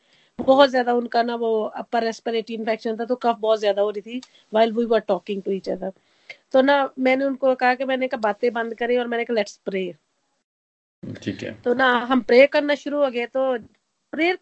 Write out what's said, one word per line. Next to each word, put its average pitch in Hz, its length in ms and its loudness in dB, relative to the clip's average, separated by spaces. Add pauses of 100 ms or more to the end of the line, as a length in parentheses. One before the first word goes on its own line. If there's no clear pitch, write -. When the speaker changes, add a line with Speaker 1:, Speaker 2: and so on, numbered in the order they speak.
(400)
Speaker 1:
बहुत 269 300 6
ज्यादा 240 240 0
उनका 240 280 0
ना, 240 120 -2
वो 226 280 -2
अपर 226 400 -4
रेस्पिरेटरी 226 540 -6
इन्फेक्शन 220 400 -4
था, 233 80 -4
तो 247 120 -2
कफ 240 240 0
बहुत 220 200 2
ज्यादा 202 220 2
हो 208 80 2
रही 208 100 -6
थी 233 200 -10 (340)
while 220 240 2
we 240 80 0
were 220 240 2
talking 196 380 -4
to - 0 -
each 190 200 -4
other। 185 240 -6 (600)
तो 262 100 4
ना, 277 360 2
मैंने 262 260 2
उनको 269 300 0
कहा 254 200 2
कि, 254 100 -6
मैंने 262 240 -2
कहा, 254 120 -4
"बातें 214 320 0
बंद 226 220 -4
करें", 240 240 0
और 240 80 -2
मैंने 233 180 -4
कहा, 226 180 -2
"Let's - 260 -10
pray।" 190 260 -6 (1300)
Speaker 2:
ठीक - 200 -8
है। - 100 -10 (120)
Speaker 1:
तो 240 100 0
ना, 254 180 2
हम 247 280 0
प्रे 247 260 6
करना 294 280 0
शुरू 285 300 -2
हो 269 60 0
गए, 240 160 -6
तो 262 320 -2 (540)
प्रेयर 339 300 0